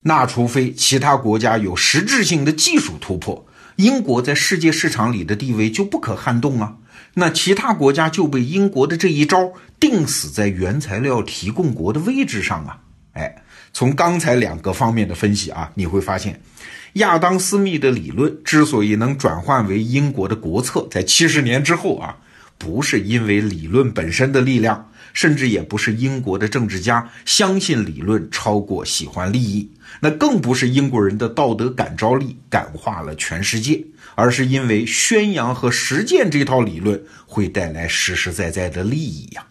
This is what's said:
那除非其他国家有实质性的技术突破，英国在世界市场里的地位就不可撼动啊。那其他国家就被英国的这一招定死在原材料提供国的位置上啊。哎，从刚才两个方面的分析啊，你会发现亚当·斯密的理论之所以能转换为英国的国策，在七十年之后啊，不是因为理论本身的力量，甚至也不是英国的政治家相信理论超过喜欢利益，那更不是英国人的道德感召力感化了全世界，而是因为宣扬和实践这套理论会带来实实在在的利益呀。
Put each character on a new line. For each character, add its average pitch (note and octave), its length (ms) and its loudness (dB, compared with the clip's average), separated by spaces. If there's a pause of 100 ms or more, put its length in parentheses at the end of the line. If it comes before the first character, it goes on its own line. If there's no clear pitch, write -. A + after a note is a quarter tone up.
那 D3+ 240 4
除 B2 200 0
非 B2 260 0
其 - 260 0
他 C#3 180 4
国 A2 220 2
家 A2+ 180 2
有 F#2+ 200 -2
实 - 260 2
质 A#3 220 2
性 D3+ 200 0
的 D3 60 4
技 D4+ 280 2
术 - 220 -2
突 - 160 -6
破， - 300 -8 (300)
英 A#3+ 260 4
国 A#2+ 180 2
在 C#3+ 140 0
世 E3 240 0
界 D#3+ 140 4
市 D#3 180 0
场 A#2 220 0
里 G2 100 -4
的 F#2+ 140 -2
地 B2+ 160 -4
位 G#2+ 180 0
就 G3 140 -2
不 - 160 -4
可 G2 160 -4
撼 A#2+ 240 0
动 C3 200 0
啊。 G#2+ 180 -8 (360)
那 F3 160 2
其 - 240 2
他 A#3 180 0
国 C#3+ 200 4
家 D#3+ 160 2
就 E3 180 0
被 C3+ 160 0
英 F#3+ 260 2
国 C#3+ 200 2
的 E3 80 -2
这 F#3 120 2
一 D3 160 4
招 F3+ 280 2 (260)
定 A#3+ 260 4
死 D2 240 -4
在 G2+ 200 0
原 F#2 320 -2
材 G2 180 -6
料 B2 240 0
提 - 260 -8
供 D3 240 -2
国 F2+ 200 -2
的 D3+ 80 -2
位 C4 240 0
置 G#2 180 -4
上 E2 220 -4
啊。 - 160 -16 (320)
哎， - 320 -10 (280)
从 C3+ 220 0
刚 E3+ 240 2
才 B2 160 2
两 G2 240 0
个 F#2+ 140 -4
方 A#2 200 0
面 A2 140 0
的 F2 80 -8
分 G#2 200 0
析 G2+ 180 -6
啊， D#2+ 240 -8
你 F#2+ 100 -4
会 F#2+ 140 0
发 F#2+ 180 -4
现 - 240 -8 (520)
亚 F#3+ 240 4
当· F3+ 200 4
斯 G3+ 200 0
密 F#3+ 200 2
的 C3+ 120 4
理 F#2+ 200 -2
论 D3 340 0
之 D3+ 200 6
所 A2+ 200 2
以 G#2 120 2
能 B2+ 200 0
转 A#2 240 0
换 B2 260 2
为 G2+ 160 0
英 C3 300 2
国 F#2+ 160 -2
的 A2 80 -2
国 F2+ 260 -2
策， - 280 -2
在 F#2 120 -2
七 - 240 2
十 D3+ 160 2
年 B2+ 220 2
之 E3 100 2
后 E3+ 240 -2
啊， - 200 -12 (400)
不 G#2 220 -4
是 C#3 200 0
因 A2 260 0
为 G#2 140 2
理 F2+ 260 -4
论 B2+ 260 2
本 E2 200 -4
身 C3 180 0
的 C3+ 100 2
力 B2+ 180 2
量， A2 320 -2 (240)
甚 D3+ 200 2
至 C3 140 0
也 F#2+ 140 0
不 G2 140 -8
是 G#2+ 180 -2
英 C3 260 -2
国 F#2+ 180 -4
的 G#2+ 80 0
政 A2 220 -2
治 F#2 100 -6
家 A#2 320 0 (140)
相 G3 340 2
信 C#3+ 260 0
理 D#2 160 -8
论 F#2 300 0
超 G#2 300 0
过 G2 240 -6
喜 - 220 -6
欢 F2+ 240 -6
利 B2+ 120 2
益， G#2 280 -4 (300)
那 D#3 100 4
更 A3+ 300 2
不 B2 140 0
是 B2+ 140 0
英 C3+ 200 2
国 A#2+ 140 2
人 G2+ 160 2
的 A#2 100 -2
道 B2 260 0
德 A2+ 160 -2
感 - 260 -4
召 A2+ 180 2
力 C3+ 240 -4 (120)
感 - 220 -2
化 F2 300 -6
了 D2+ 140 -10
全 E2 260 -6
世 A2 180 -2
界， C3 220 0 (320)
而 A#2+ 160 4
是 C3 160 0
因 C3 200 0
为 G#2+ 200 2
宣 G#3 460 2
扬 B2+ 220 -2
和 C#3 160 0
实 D3 320 -2
践 B3 280 2
这 C#3+ 160 2
套 B2+ 160 2
理 E2+ 180 -4
论 G2+ 220 -2 (240)
会 G2+ 200 -2
带 E2+ 240 -4
来 E2+ 160 -8
实 F2+ 300 -2
实 F2+ 160 -4
在 E2+ 180 -4
在 F2+ 200 -4
的 F2+ 120 -6
利 A#2+ 160 -2
益 F2+ 340 -8
呀。 - 180 -18